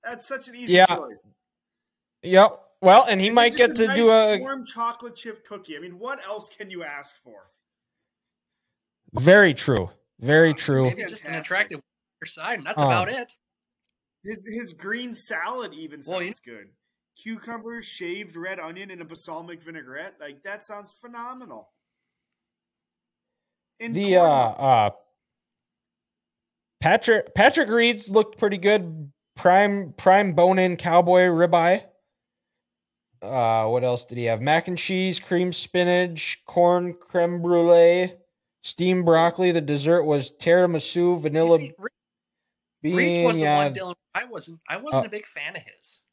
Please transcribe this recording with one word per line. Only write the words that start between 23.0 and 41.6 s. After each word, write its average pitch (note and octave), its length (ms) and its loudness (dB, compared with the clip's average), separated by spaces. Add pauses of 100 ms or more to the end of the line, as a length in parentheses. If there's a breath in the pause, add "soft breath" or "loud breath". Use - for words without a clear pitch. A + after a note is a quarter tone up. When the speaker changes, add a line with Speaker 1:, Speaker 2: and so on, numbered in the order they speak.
Speaker 1:
And A3+ 160 -10
Speaker 2:
The, G3 220 -2
Speaker 1:
corn E3+ 140 6
Speaker 2:
uh, - 20 2
uh, A#2+ 580 2 (1900)
Patrick, A3 540 0
Patrick C#4+ 340 2
Reed's A#3 400 0
looked G#3+ 300 0
pretty G3+ 200 -2
good. E3+ 520 -2 (260)
Prime, G3 600 2
prime F#3+ 380 4
bone-in F3+ 420 2
cowboy F3 500 4
ribeye. F3 580 2 (1400)
Uh, A2+ 460 0
what B2 160 0
else B2 220 -4
did A#2+ 120 -14
he A#2+ 60 -6
have? A2+ 160 -2
Mac D#3 280 0
and F3 100 -6
cheese, F#3 420 -4
cream F3+ 320 -2
spinach, F3+ 920 -4
corn F3 480 0
creme F3 480 -4
brulee, E3+ 680 4 (500)
steamed F3+ 420 -2
broccoli. E3+ 480 2
The E3 80 0
dessert D3 440 0
was C#3+ 280 -2
tiramisu, E3+ 640 0
Speaker 3:
You F3 220 0
Speaker 2:
vanilla D#3+ 400 2
Speaker 3:
see, D3 200 -8